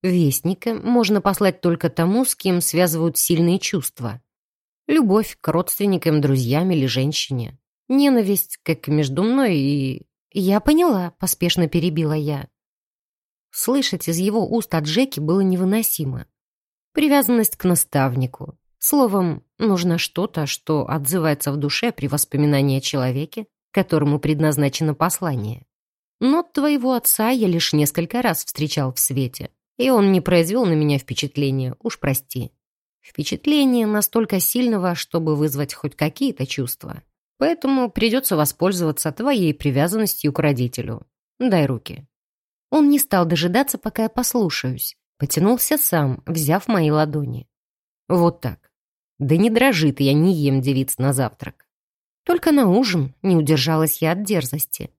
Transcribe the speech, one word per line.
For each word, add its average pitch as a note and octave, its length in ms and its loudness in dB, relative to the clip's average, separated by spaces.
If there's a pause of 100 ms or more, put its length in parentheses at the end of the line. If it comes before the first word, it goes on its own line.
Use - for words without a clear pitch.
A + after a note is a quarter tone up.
«Вестника F3+ 720 0
можно G#3+ 460 2
послать F#3+ 400 0
только E3+ 300 0
тому, G3 340 0
с - 120 -4
кем F3+ 240 0
связывают E3 580 0
сильные E3+ 400 2
чувства. B2 640 -6 (640)
Любовь A3 540 2
к - 80 -6
родственникам, F3 720 0
друзьям C#3 500 0
или D3 160 2
женщине. C3 720 -4 (300)
Ненависть, B3 720 2
как - 240 -4
между C#3+ 380 0
мной A#3+ 320 2
и». C#3 500 -2 (240)
«Я G3 300 2
поняла», C4+ 580 2
поспешно F3 500 0
перебила D#3 440 0
я. D3 360 -4 (1000)
Слышать B3+ 580 -2
из E3 100 -2
его G3+ 300 0
уст A#3 260 -2
о D#3+ 60 0
Джеке G3 400 -2
было E3 200 0
невыносимо. F#3 840 -2 (680)
Привязанность C4+ 640 2
к - 80 -16
наставнику. C3 920 -2 (220)
Словом, G3 640 0 (160)
нужно F3+ 400 2
что-то, E3 480 -4
что - 420 -4
отзывается D3+ 640 -2
в C#3 60 -4
душе D3 340 -2
при - 160 -6
воспоминании C#3+ 720 0
о C3+ 40 -6
человеке, C#3 640 -4 (260)
которому D3+ 480 0
предназначено D3+ 760 0
послание. C3 720 -4 (540)
Но D4 240 2
твоего C#4 480 0
отца A#3 380 0
я A#3 180 2
лишь E3 240 0
несколько E3+ 500 0
раз G3 220 -2
встречал C#3+ 480 -4
в - 60 -10
свете, B2+ 520 -4 (280)
и B3+ 120 2
он G3+ 220 4
не F#3 80 4
произвёл F#3 460 2
на E3 80 2
меня D3+ 240 2
впечатления, C3+ 800 -4
уж - 200 -8
прости. - 540 -4 (480)
Впечатление B3+ 840 0
настолько G#3 540 0
сильного, G#3 540 0
чтобы D#3+ 420 -2
вызвать C#3+ 360 -2
хоть - 240 -8
какие-то E3 500 -4
чувства. - 560 -8 (360)
Поэтому C4+ 520 0
придётся A3+ 460 0
воспользоваться D#3+ 760 -2
твоей G#3+ 420 0
привязанностью D3+ 800 -2
к D3 80 -2
родителю. B2 680 -2 (320)
Дай G3 280 2
руки. B2+ 400 -8 (640)
Он C#4+ 200 4
не C#4+ 80 4
стал F#3+ 260 0
дожидаться, F3 540 0
пока - 240 -6
я A3 60 0
послушаюсь. F#3+ 880 -4 (200)
Потянулся G#3+ 640 0
сам, D3 480 0
взяв D#3+ 420 -2
мои E3+ 220 2
ладони. D3 580 -2 (600)
Вот E3+ 320 2
так. - 300 -10 (480)
Да C#3+ 180 2
не G#3 120 4
дрожит, G#3+ 520 2
я C#3 120 2
не E3 220 4
ем C#3 260 0
девиц C3 380 -2
на C3+ 140 0
завтрак. - 540 -6 (580)
Только F4 280 2
на C4+ 160 6
ужин F3+ 540 2
не F#3+ 140 4
удержалась D#3 680 2
я D#3+ 100 2
от G3+ 120 -4
дерзости. E3+ 760 -4